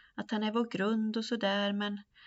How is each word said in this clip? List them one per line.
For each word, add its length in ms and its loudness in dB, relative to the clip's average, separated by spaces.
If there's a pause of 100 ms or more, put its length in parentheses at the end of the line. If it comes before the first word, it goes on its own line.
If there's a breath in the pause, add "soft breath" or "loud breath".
(140 loud breath)
att 160 -8
han 120 0
är 100 0
vår 180 2
grund 460 2
och 80 0
sådär, 480 0
men, 280 -2 (260 loud breath)